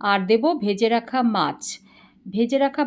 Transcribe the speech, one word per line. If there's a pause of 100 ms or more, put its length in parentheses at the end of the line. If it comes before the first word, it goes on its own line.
আর
দেব (140)
ভেজে
রাখা (100)
মাছ। (640)
ভেজে
রাখা